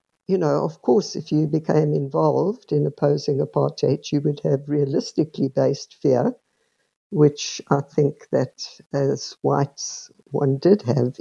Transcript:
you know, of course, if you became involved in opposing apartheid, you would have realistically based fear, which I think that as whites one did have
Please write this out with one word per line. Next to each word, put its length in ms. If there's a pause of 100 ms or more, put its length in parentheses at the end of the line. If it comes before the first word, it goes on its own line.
(280)
you 100
know, 260
of 180
course, 340
if 160
you 140
became 480
involved 760
in 140
opposing 520
apartheid, 760
you 80
would 240
have 240
realistically 800
based 460
fear, 400 (760)
which 500 (100)
I 100
think 520
that 340 (260)
as 500
whites 680 (140)
one 340
did 240
have 380